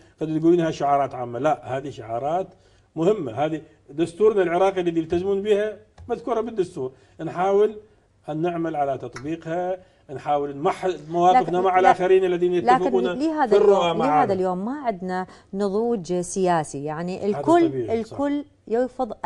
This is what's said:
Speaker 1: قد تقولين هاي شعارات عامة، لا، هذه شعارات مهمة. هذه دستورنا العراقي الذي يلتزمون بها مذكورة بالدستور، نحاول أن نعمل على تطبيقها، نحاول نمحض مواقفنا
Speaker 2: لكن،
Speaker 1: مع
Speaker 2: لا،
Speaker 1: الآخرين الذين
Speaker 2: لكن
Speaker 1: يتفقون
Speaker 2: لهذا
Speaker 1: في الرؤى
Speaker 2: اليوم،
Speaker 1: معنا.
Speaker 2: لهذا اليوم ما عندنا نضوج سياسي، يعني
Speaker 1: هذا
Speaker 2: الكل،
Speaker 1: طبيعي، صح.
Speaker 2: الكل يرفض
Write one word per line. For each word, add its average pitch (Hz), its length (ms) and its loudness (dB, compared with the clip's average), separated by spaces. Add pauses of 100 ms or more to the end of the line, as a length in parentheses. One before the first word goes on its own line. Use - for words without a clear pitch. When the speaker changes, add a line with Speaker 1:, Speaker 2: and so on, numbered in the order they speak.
(220)
Speaker 1:
قد 156 180 -2
تقولين 170 200 6
هاي 160 140 0
شعارات 139 420 0
عامة، 123 240 -8
لا، 135 380 -2
هذه 143 120 -8
شعارات 120 580 -6 (480)
مهمة. 165 360 0 (140)
هذه 156 160 -4 (280)
دستورنا 185 520 2
العراقي 185 400 2
الذي 170 180 -2
يلتزمون 180 420 -2
بها 208 360 0 (300)
مذكورة 233 340 -4
بالدستور، 180 500 -6 (300)
نحاول 196 580 0 (500)
أن 156 120 -6
نعمل 165 340 -4
على 139 220 -2
تطبيقها، 165 800 -8 (360)
نحاول 143 440 -4
نمحض 180 360 -2 (160)
مواقفنا 175 480 4
Speaker 2:
لكن، 180 80 0
Speaker 1:
مع 180 80 2
Speaker 2:
لا، 185 60 4
Speaker 1:
الآخرين 185 460 6
الذين 180 280 0
Speaker 2:
لكن 180 300 2
Speaker 1:
يتفقون - 200 2
Speaker 2:
لهذا 302 440 0 (100)
Speaker 1:
في 202 60 4
الرؤى 196 220 6
Speaker 2:
اليوم، 170 120 0
Speaker 1:
معنا. 262 140 0
Speaker 2:
لهذا 220 220 4
اليوم 185 320 -2
ما 285 200 -6
عندنا 185 420 -4 (260)
نضوج 202 600 -2
سياسي، 175 680 0
يعني 170 360 -6
Speaker 1:
هذا 196 60 -6
Speaker 2:
الكل، 214 440 2
Speaker 1:
طبيعي، 226 340 -4
صح. - 160 -14
Speaker 2:
الكل 285 260 -4 (220)
يرفض 247 460 -4 (120)